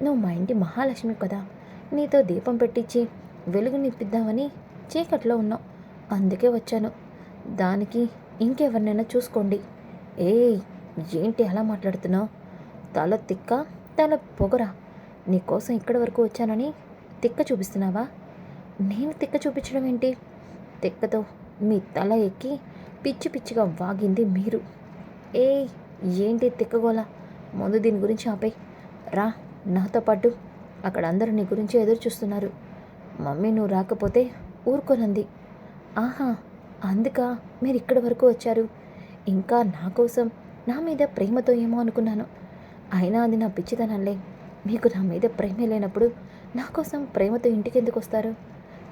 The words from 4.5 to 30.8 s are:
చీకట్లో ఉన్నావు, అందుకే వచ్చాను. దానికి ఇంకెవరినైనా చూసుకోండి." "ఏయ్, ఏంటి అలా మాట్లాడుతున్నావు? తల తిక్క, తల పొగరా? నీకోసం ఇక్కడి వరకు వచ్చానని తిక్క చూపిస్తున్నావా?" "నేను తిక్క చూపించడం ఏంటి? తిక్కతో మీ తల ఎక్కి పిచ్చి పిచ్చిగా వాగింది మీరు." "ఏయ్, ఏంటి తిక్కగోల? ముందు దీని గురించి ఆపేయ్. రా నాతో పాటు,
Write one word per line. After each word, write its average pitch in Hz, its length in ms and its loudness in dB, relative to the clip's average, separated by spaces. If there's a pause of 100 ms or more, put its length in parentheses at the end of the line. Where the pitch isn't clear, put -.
చీకట్లో 240 400 2
ఉన్నావు, 214 260 0 (500)
అందుకే 196 340 4
వచ్చాను. 226 440 0 (560)
దానికి 202 640 2 (320)
ఇంకెవరినైనా 226 640 2 (100)
చూసుకోండి." 202 440 2 (600)
"ఏయ్, 214 400 6 (540)
ఏంటి 220 300 2
అలా 202 180 0
మాట్లాడుతున్నావు? 190 640 0 (680)
తల 170 200 2
తిక్క, 233 500 -2 (340)
తల 311 160 6
పొగరా? 196 600 0 (520)
నీకోసం 185 460 0
ఇక్కడి 233 240 0
వరకు 233 260 2
వచ్చానని 226 500 0 (480)
తిక్క 240 300 2
చూపిస్తున్నావా?" 196 560 0 (760)
"నేను 214 320 0
తిక్క 294 340 -2
చూపించడం 269 380 -2
ఏంటి? 254 320 0 (640)
తిక్కతో 214 420 -2 (360)
మీ 208 180 4
తల 196 340 0
ఎక్కి 226 460 0 (460)
పిచ్చి 277 240 -2
పిచ్చిగా 226 340 -2
వాగింది 190 640 2
మీరు." 196 360 0 (720)
"ఏయ్, 269 320 4 (360)
ఏంటి 214 460 2
తిక్కగోల? 226 560 0 (480)
ముందు 196 260 2
దీని 214 200 4
గురించి 220 320 0
ఆపేయ్. 220 200 0 (640)
రా 208 180 2 (360)
నాతో 190 320 2
పాటు, 220 320 4 (540)